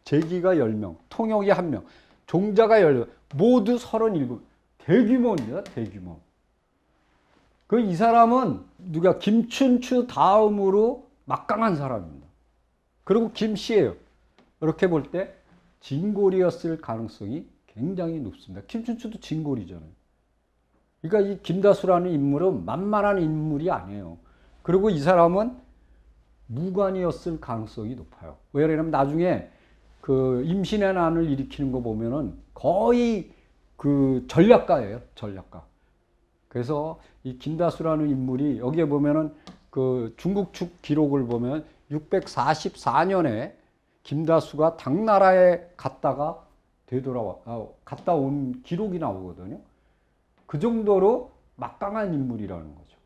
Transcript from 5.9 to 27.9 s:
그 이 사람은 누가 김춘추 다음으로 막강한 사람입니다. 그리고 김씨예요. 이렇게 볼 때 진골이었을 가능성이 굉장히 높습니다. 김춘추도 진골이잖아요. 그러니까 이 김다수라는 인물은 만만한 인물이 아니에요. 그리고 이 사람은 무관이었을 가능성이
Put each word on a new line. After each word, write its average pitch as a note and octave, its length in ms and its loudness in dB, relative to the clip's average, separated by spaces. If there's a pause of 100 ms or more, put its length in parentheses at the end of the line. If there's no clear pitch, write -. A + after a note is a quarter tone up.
그 A3 120 2
이 G#3 160 0
사람은 A3+ 720 4 (140)
누가 E3+ 400 0
김춘추 B3 880 2
다음으로 G#3 960 2 (200)
막강한 G#3 500 -2
사람입니다. F#2+ 500 -8 (800)
그리고 A3 280 2
김씨예요. G#3 600 0 (640)
이렇게 D#3+ 280 0
볼 D#3+ 220 -2
때 F3+ 240 -8 (460)
진골이었을 F#3 1000 0
가능성이 A2+ 640 -10 (220)
굉장히 E3 500 -6
높습니다. G2+ 480 -12
김춘추도 A3+ 540 -8
진골이잖아요. G#2+ 680 -8 (1120)
그러니까 G3+ 300 0
이 F#3+ 120 -8
김다수라는 F3+ 680 2
인물은 C#3+ 540 0
만만한 G3 580 0
인물이 D#3 480 -2
아니에요. F#2+ 480 -8 (440)
그리고 F#3+ 280 2
이 E3+ 80 0
사람은 F3+ 580 2 (880)
무관이었을 F3+ 960 -4
가능성이 A2+ 540 -10